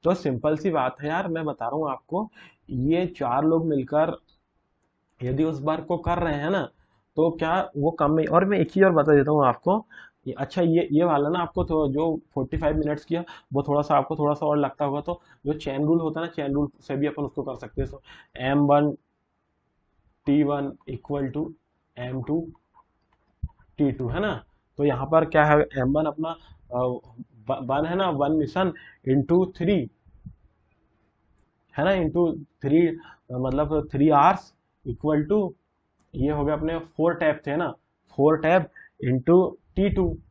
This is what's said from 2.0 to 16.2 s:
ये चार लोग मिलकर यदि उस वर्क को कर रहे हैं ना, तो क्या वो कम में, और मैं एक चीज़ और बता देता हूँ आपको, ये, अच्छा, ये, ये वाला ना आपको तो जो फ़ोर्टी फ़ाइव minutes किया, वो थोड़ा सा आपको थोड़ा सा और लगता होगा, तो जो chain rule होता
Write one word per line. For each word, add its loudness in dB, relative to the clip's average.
ये 0
चार -2
लोग 2
मिलकर 0
यदि -2
उस -4
वर्क -4
को -2
कर -2
रहे -2
हैं -4
ना, -2
तो 4
क्या -2
वो 2
कम 0
में, 2
और 4
मैं 0
एक 0
चीज़ 6
और 6
बता 4
देता 6
हूँ 4
आपको, 0
ये, -8
अच्छा, -4
ये, 2
ये 4
वाला 2
ना 0
आपको -2
तो 0
जो -2
फ़ोर्टी -4
फ़ाइव 0
minutes -2
किया, -4
वो 0
थोड़ा 0
सा 2
आपको 0
थोड़ा 0
सा -4
और 2
लगता -2
होगा, -4
तो -8
जो -2
chain -4
rule 2
होता -4